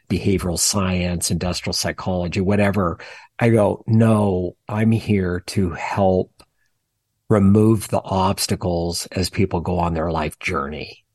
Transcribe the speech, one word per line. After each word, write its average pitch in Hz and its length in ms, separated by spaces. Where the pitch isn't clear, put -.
behavioral 90 500
science, 90 720
industrial 90 440
psychology, 87 680
whatever, 98 580
I 120 120
go, 104 360
"No, 104 680
I'm 110 220
here 95 580
to 92 240
help 92 600
remove 107 600
the - 140
obstacles 95 1120
as 92 160
people 92 320
go 90 180
on 85 140
their 165 180
life 160 280
journey." - 680